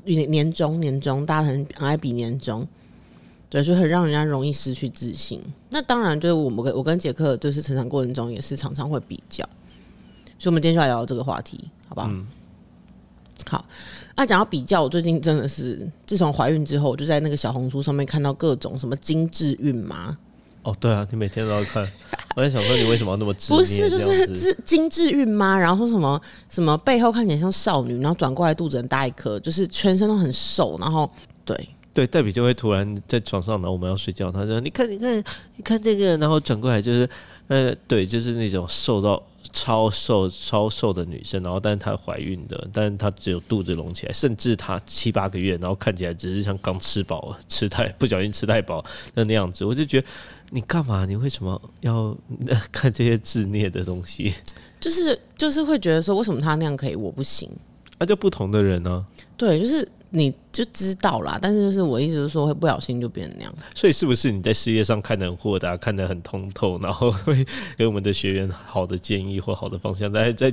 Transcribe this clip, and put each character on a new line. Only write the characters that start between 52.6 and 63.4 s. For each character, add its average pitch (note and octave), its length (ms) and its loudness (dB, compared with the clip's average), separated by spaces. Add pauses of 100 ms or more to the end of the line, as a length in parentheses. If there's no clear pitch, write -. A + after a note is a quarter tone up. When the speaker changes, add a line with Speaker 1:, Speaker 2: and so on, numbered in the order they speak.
Speaker 2:
看 B2+ 220 0
这 B2 100 0
些 A#2 140 4
自 A2 300 -2
虐 G2+ 240 0
的 F2+ 120 -4
东 F#2 220 -6
西？ - 300 -4 (440)
Speaker 1:
就 E4 120 -2
是， E4 280 2 (160)
就 D4+ 160 2
是 D4+ 120 2
会 D4 160 4
觉 F#3 100 0
得 D#3+ 100 6
说， F#3 160 2
为 G#3+ 80 2
什 G#3+ 80 0
么 C#3 80 0
她 D#3 140 2
那 D#3 100 0
样 D3 140 -2
可 C#3 100 -4
以， D2+ 80 -2
我 G2 160 -6
不 C3+ 120 -6
行？ - 260 -2 (480)
Speaker 2:
那 F3+ 80 -2
就 G3+ 100 4
不 G3 140 2
同 G2 220 -2
的 G#2 100 4
人 F2+ 240 4
啊。 F2+ 180 -2 (320)
Speaker 1:
对， F3+ 240 4
就 G#3+ 80 0
是 D4 200 0 (220)
你 D3 240 2 (180)
就 A#3+ 140 -2
知 F#3+ 300 -4
道 D#3+ 260 0
啦， C#2+ 180 -4
但 F#3+ 140 2
是 G#3 80 4
就 G3 100 2
是 G3 80 0
我 C3+ 220 2
意 D3 60 2
思 D#3+ 80 0
就 C#3+ 80 0
是 D3 60 -2
说 D3 180 0
会 D3+ 60 2
不 - 120 -2
小 C#3+ 140 2
心 B2 200 -4
就 A#2+ 80 -4
变 F2 220 -8
成 G1+ 80 -16
那 G#1+ 60 -14